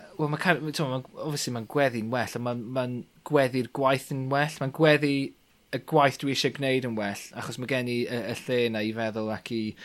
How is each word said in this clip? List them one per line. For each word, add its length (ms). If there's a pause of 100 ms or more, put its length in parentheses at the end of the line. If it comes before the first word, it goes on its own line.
(120)
wel, 160
ma' 80
can-, 260
t'mo, 260
ma'n, 240
obviously, 400
ma'n 140
gweddi'n 440
well, 180
a 100
ma'n, 260
ma'n 300 (260)
gweddi'r 500
gwaith 400
yn 180
well, 280
ma'n 180
gweddi 400 (580)
y 80
gwaith 360
dwi 160
eisiau 220
gwneud 320
yn 100
well, 360
achos 280
ma' 80
gen 200
i 120
y, 200
y 160
lle 260
yna 200
i 100
feddwl 380
ac 220
i, 100 (220)